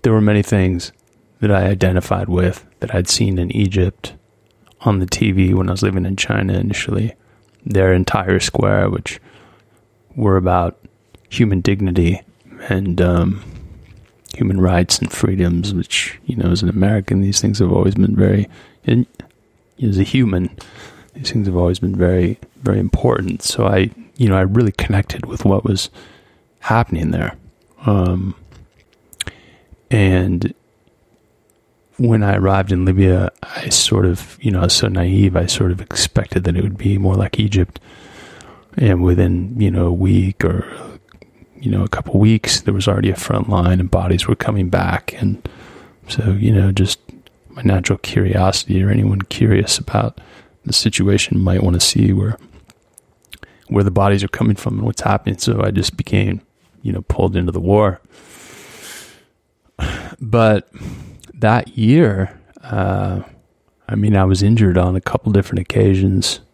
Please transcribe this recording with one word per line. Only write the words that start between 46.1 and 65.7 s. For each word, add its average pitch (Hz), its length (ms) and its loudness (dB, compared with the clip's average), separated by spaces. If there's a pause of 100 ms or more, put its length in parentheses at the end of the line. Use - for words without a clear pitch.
you 107 200 2
know, 98 180 4
just - 300 0 (500)
my 123 120 -16
natural 98 360 0
curiosity 95 840 0
or 98 100 2
anyone 101 320 0
curious 101 560 0
about - 420 -4 (440)
the - 80 -6
situation 101 680 0
might 95 240 2
wanna 87 160 2
see 104 320 2
where, 98 260 -2 (1300)
where 104 160 2
the 98 80 4
bodies 98 320 2
are 98 60 -4
coming 110 260 0
from 107 200 -6
and 104 120 -4
what's - 160 -6
happening. 101 360 -2
So 107 260 -2
I 101 80 -2
just - 240 -4
became, 101 460 -2 (400)
you 101 100 -4
know, 95 100 -6
pulled 92 320 -2
into 87 160 -2
the 90 80 -6
war. 98 420 2 (2250)
But 110 480 2 (640)
that 113 340 0 (100)
year, 110 640 2 (220)
uh, 95 600 -2 (640)
I 113 60 -4
mean, 104 220 2
I 95 80 4
was 95 180 2
injured 101 340 4
on 90 200 2
a 92 40 0
couple - 300 -4
different 98 300 0
occasions. 95 800 0 (120)